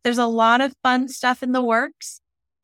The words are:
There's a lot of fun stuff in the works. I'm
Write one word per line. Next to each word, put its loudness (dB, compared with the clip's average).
There's 0
a 2
lot 2
of -2
fun 2
stuff -4
in -4
the 0
works. -4
I'm -20